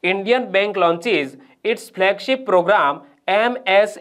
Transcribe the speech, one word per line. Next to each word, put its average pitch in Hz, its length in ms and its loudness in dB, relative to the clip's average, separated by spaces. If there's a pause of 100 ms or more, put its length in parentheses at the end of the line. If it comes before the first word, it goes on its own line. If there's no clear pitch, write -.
ઇન્ડિયન 196 420 0
બેંક 196 300 0
launches 170 520 0 (360)
its 220 200 -4 (100)
flagship 196 540 -2
program 180 460 2 (340)
એમ 226 280 0 (100)
એસ 202 340 2